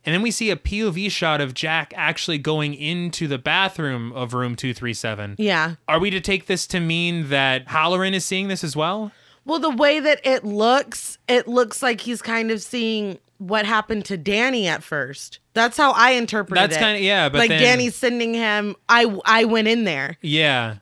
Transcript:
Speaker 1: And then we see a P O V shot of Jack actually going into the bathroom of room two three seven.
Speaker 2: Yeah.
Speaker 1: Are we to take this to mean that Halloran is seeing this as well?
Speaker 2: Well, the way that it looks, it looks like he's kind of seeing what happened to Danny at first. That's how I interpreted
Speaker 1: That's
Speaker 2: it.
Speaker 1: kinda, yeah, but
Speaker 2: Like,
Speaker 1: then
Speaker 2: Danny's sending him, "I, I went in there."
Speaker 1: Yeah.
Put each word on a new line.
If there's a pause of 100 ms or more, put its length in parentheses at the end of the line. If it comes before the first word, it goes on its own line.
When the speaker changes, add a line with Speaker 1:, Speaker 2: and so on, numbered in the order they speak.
Speaker 1:
And
then
we
see
a
P
O
V
shot
of
Jack
actually
going
into
the
bathroom
of
room
two
three
seven.
Speaker 2:
Yeah. (120)
Speaker 1:
Are
we
to
take
this
to
mean
that
Halloran
is
seeing
this
as
well? (340)
Speaker 2:
Well,
the
way
that
it
looks, (120)
it
looks
like
he's
kind
of
seeing (180)
what
happened
to
Danny
at
first. (140)
That's
how
I
interpreted
Speaker 1:
That's
Speaker 2:
it.
Speaker 1:
kinda,
yeah,
but
Speaker 2:
Like,
Speaker 1:
then
Speaker 2:
Danny's
sending
him, (140)
"I,
I
went
in
there."
Speaker 1:
Yeah.